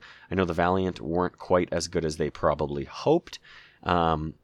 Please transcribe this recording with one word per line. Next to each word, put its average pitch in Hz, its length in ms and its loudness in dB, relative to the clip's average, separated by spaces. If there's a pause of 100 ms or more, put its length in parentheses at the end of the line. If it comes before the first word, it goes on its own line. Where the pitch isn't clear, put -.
(300)
I 92 60 -2
know 95 80 4
the 85 80 -2
Valiant 90 480 0
weren't 85 360 -2
quite 90 360 2
as 85 160 -2
good 82 160 -2
as 78 120 -2
they 76 140 -2
probably 73 540 -2
hoped. - 560 -2 (420)
Um, 82 600 2